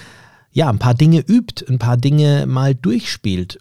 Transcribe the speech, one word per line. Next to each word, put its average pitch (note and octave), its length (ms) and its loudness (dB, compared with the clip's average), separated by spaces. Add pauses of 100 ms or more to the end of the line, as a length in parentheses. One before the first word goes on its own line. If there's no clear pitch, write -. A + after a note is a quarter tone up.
(500)
ja, D3+ 180 0
ein G#2+ 100 0
paar B2 160 0
Dinge D#3 260 4
übt, A#3 480 -2
ein B2+ 100 0
paar A#2 180 0
Dinge C#3+ 500 2
mal C3 280 0
durchspielt. A2 880 -6